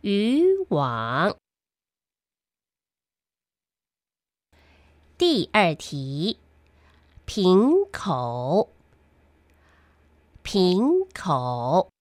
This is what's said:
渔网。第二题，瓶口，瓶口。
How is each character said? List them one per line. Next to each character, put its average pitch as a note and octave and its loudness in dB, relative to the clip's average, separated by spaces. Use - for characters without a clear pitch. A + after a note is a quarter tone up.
渔 G#3+ 0
网。 C3 -2
第 D#4 2
二 F3 2
题， C#3+ -8
瓶 A3+ 2
口， B2+ -4
瓶 A3+ 2
口。 B2+ -2